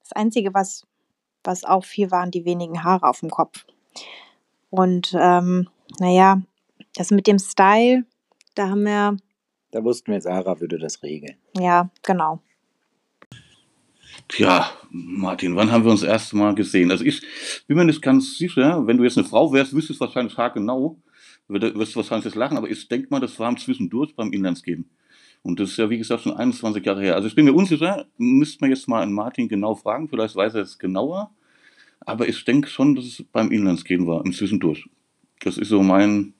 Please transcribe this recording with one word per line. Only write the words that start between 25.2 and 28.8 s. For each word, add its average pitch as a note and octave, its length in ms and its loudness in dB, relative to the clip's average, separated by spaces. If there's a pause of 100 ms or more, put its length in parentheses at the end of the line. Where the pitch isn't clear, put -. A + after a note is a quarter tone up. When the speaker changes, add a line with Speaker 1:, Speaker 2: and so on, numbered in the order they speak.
Speaker 3:
Und F2+ 160 -6
das G2 120 -2
ist - 80 -12
ja, A2+ 100 0
wie A#2 80 -2
gesagt, A2+ 260 -4
schon G2+ 140 -4
einundzwanzig A2+ 480 -4
Jahre G2 160 -2
her. F#2+ 140 0
Also G2 120 -2
ich G#2+ 80 -6
bin D3+ 120 6
mir C3+ 80 6
unsicher, F3 500 0 (140)
müsste C3 440 2
man C#3 80 2
jetzt C3 180 -4